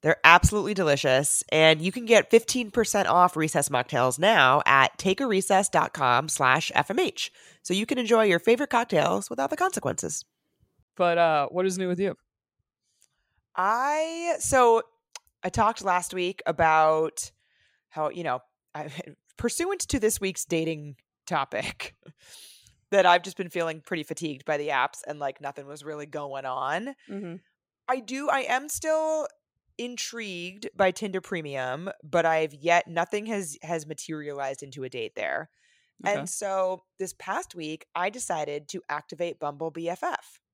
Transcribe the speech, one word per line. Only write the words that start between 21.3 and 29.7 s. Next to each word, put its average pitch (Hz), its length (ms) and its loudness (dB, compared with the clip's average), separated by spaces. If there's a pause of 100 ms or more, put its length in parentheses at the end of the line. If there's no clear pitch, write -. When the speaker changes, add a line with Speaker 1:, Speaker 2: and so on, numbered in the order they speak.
Speaker 1:
<laughs> - 480 -18
that 196 140 4
I've 175 180 6
just 185 140 -12
been 180 120 -8
feeling 165 360 -6
pretty 160 180 -8
fatigued 151 420 -10
by 151 120 -2
the 147 120 -4
apps 135 380 0
and, 151 120 -10
like, 139 220 -6
nothing 143 240 -12
was 143 180 -18
really 147 220 -12
going 139 400 -10
on. 139 480 -6 (160)
Speaker 2:
Mm-hmm. 196 260 -12 (520)
Speaker 1:
I 254 120 -2
do, 262 300 -8
I 277 120 0
am 262 280 -4
still 311 580 -2 (500)